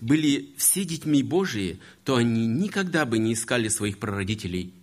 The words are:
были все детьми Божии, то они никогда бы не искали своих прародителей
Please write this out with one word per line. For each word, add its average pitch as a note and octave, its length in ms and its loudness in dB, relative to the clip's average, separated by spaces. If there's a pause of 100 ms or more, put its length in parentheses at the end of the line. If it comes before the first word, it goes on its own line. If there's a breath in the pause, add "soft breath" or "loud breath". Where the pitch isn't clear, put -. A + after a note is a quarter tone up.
были C#3 580 2
все - 260 2
детьми D3+ 380 0
Божии, A2+ 580 -2 (240 loud breath)
то C3+ 120 2
они A#2 300 2
никогда E3+ 600 0
бы A2+ 120 0
не A2 140 2
искали A2+ 360 0
своих G#2 300 -2
прародителей G2 840 -4